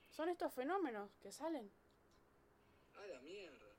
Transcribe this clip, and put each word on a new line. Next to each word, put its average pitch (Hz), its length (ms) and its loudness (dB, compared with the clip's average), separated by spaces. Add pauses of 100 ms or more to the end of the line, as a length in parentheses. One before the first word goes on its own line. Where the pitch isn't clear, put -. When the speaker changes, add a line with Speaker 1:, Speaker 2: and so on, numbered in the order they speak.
Speaker 1:
son 330 200 2
estos 339 240 2
fenómenos 254 560 2 (120)
que 196 100 -10
salen. 269 400 0 (1200)
Speaker 2:
A 202 120 -10
la 147 140 -6
mierda. 151 440 -10 (140)